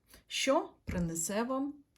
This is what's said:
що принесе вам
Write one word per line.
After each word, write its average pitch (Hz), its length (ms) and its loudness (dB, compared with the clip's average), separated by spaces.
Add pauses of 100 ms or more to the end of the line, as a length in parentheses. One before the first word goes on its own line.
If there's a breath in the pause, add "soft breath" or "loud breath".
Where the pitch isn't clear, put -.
(260 loud breath)
що 311 440 2 (140)
принесе 175 580 -2
вам 269 320 -2 (240)